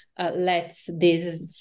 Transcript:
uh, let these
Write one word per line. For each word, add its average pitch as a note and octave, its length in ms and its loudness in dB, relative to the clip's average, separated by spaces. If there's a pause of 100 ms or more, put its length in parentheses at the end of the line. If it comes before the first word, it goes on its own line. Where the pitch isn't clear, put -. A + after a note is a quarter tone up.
(180)
uh, F3 180 -2
let F3 420 0 (120)
these E3+ 720 2